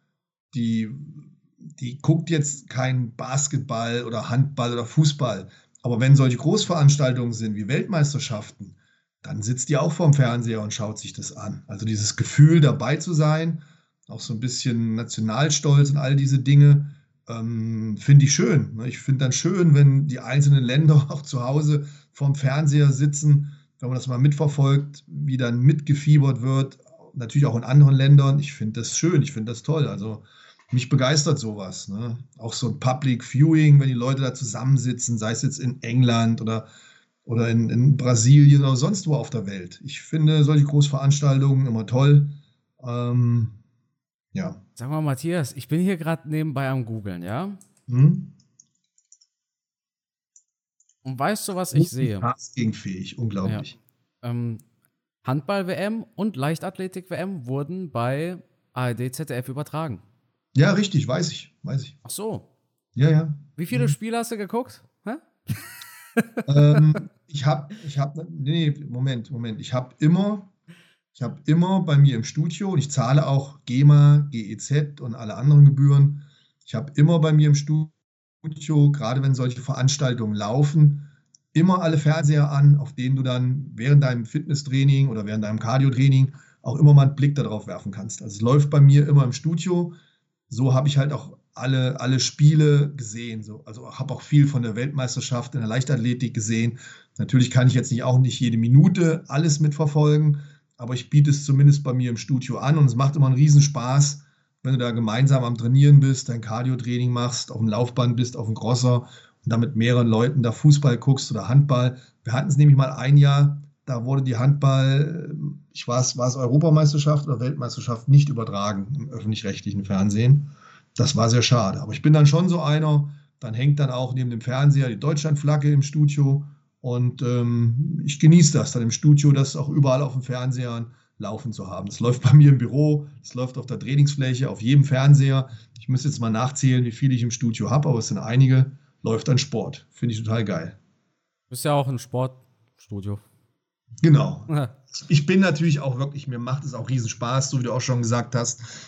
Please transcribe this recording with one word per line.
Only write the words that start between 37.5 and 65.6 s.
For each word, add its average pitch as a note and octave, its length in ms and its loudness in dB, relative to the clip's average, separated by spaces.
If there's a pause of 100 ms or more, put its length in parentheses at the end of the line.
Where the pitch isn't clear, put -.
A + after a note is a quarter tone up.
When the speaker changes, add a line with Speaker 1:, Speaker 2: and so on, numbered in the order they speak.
Speaker 1:
in A#2+ 260 2
Brasilien C3+ 640 6
oder C3+ 160 0
sonst F3 300 -2
wo D3+ 80 0
auf A#2 160 -4
der G#2+ 160 -6
Welt. F#2+ 360 -14
Ich - 200 -14
finde D#3 420 2
solche C#3+ 200 4
Großveranstaltungen C#3 1000 2
immer A2+ 200 -4
toll. C#3+ 420 4 (540)
Ähm, A#2+ 680 -2 (840)
ja. F#2 280 -8 (160)
Speaker 2:
Sag A#2+ 140 -12
mal, D#3 100 -6
Matthias, D#3 520 -4
ich - 160 -18
bin D#3 120 -2
hier F#3 160 0
grad D#3+ 300 -6
nebenbei D3+ 420 -6
am C3 160 -4
Googeln, G2+ 380 -10
ja? D3 340 -10 (300)
Speaker 1:
Hm? C#3+ 460 2 (2750)
Speaker 2:
Und C3 160 -12
weißt F3+ 280 -4
du, G3+ 80 -8
was F3+ 200 -6
ich E3 160 2
sehe? B2 280 -6
Speaker 1:
Multitaskingfähig, G#2+ 960 -8
unglaublich. G#2 640 -6 (460)
Speaker 2:
Ja. A#2+ 60 -10
Ähm, A#2+ 280 -8 (640)
Handball-W F3+ 500 -6
M G#3 320 -8 (120)
und G3+ 180 -6
Leichtathletik-W F3+ 800 -8
M F3 320 -10
wurden D3 460 -8
bei C#3+ 500 -6 (300)
A B2+ 160 -6
R A#2+ 60 -6
D, B2+ 180 -8
Z D#3 180 -12
D C#3 40 -10
F B2 140 -10
übertragen. C#3+ 540 -10 (540)
Speaker 1:
Ja, F3 160 4
richtig, F3+ 340 -2
weiß D3+ 240 -4
ich, - 320 -18
weiß C3+ 200 -6
ich. - 200 -20
Speaker 2:
Ach - 80 -18
so. G3+ 480 -12 (360)
Speaker 1:
Ja, C#3 160 2
ja. D#3 240 0 (220)
Speaker 2:
Wie E3 100 -8
viele - 180 -2
Speaker 1:
Mhm. - 40 0
Speaker 2:
Spiele A3 300 -4
hast A#3 140 -6
du A3+ 40 -8
geguckt? A3 480 -10 (200)
Hä? G#3+ 100 -8 (1300)